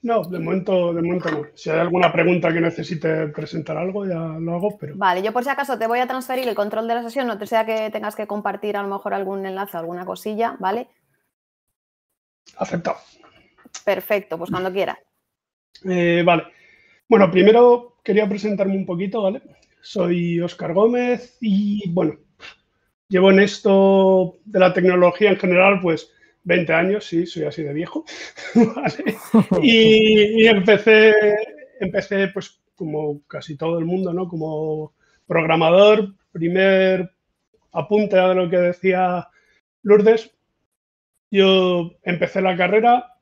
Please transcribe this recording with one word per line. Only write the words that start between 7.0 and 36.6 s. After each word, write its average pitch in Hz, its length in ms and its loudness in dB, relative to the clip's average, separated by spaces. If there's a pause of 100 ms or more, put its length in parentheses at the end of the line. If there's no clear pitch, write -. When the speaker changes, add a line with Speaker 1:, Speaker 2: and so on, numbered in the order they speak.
Speaker 2:
sesión, 240 240 -6
no 220 120 -6
te 208 80 -12
sea 220 180 -2
que 220 260 -6
tengas 214 260 -10
que 208 100 -10
compartir 202 500 -6
a 202 60 -6
lo 202 60 -8
mejor 196 260 -8
algún 196 320 -8
enlace, 190 300 -10
alguna 170 280 -10
cosilla, 214 540 -8
¿vale? 208 300 -6 (1700)
Speaker 1:
Aceptado. - 400 -6 (880)
Speaker 2:
Perfecto, 190 540 -4
pues 170 120 -10
cuando 185 220 -6
quiera. 185 260 -6 (840)
Speaker 1:
Eh, 175 400 0
vale. 170 200 2 (640)
Bueno, 202 220 6
primero 233 720 6
quería 208 260 0
presentarme 196 480 -2
un 190 100 -4
poquito, 190 360 -6
¿vale? 202 200 -4 (400)
Soy 175 580 -2
Óscar 170 340 -6
Gómez 240 680 0
y, 202 520 -2
bueno, 170 240 -2 (920)
llevo 190 220 6
en 190 100 6
esto 196 1040 2
de 214 140 -4
la 180 140 4
tecnología 180 580 2
en 190 60 2
general, 185 440 0
pues, 165 300 -4 (340)
veinte 170 280 -2
años, 190 340 -2
sí, 170 200 -4
soy 165 180 -8
así 151 180 -8
de 143 100 -8
viejo, 175 320 -8 (300)
<laughs> - 200 -16
¿vale? 269 640 0 (460)
Y, 220 800 6
y 220 40 8
empecé, 214 680 6 (680)
empecé, 196 480 -2
pues, 190 320 -12 (160)
como 151 500 -8
casi 147 300 -14
todo 165 220 -4
el 165 60 -4
mundo, 180 280 -4
¿no? 180 160 -6
Como 156 640 -8 (340)
programador, 170 880 2 (160)
primer 185 840 0 (600)